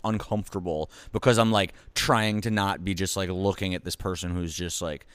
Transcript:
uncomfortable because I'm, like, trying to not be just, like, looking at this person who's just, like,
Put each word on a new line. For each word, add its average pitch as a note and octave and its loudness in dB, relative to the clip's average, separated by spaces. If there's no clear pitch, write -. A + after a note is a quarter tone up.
uncomfortable G2 -2
because A2 4
I'm, A2+ 6
like, G2+ 2
trying G#2+ 2
to A#2 -2
not G2 0
be F#2+ 0
just, F#2 -2
like, F#2+ -2
looking F#2+ 0
at F2+ -4
this - -6
person F2+ -4
who's E2+ -4
just, F2 -6
like, D#2 -6